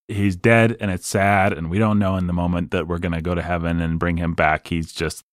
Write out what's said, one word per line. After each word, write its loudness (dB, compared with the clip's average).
he's 0
dead, 4
and -4
it's -6
sad, 2
and -4
we -2
don't 2
know 2
in 0
the -2
moment 0
that -2
we're -2
gonna -2
go -2
to -2
heaven -2
and -2
bring 0
him -2
back. 0
He's -4
just, -6